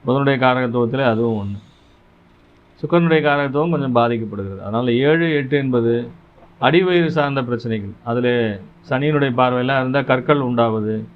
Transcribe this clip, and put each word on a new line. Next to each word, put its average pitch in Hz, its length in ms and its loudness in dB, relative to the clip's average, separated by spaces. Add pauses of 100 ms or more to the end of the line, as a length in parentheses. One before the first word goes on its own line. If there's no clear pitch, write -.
புதனுடைய 135 340 2
காரகத்துவத்திலே 127 720 0
அதுவும் 110 280 0
ஒண்ணு. 101 180 -8 (1200)
சுக்கிரனுடைய 160 400 2
காரகத்துவம் 147 520 0
கொஞ்சம் 135 220 -2
பாதிக்கப்படுகிறது. 104 640 -2
அதனால 113 320 -2
ஏழு, 151 400 2
எட்டு 143 240 0
என்பது 123 360 2 (680)
அடிவயிறு 175 460 2
சார்ந்த 143 360 0
பிரச்சனைகள். 113 500 -4 (120)
அதுல 120 240 -2 (600)
சனியினுடைய 139 480 0
பார்வையெல்லாம் 127 440 2
இருந்தா 127 220 0
கற்கள் 131 380 0
உண்டாவது 113 540 0 (220)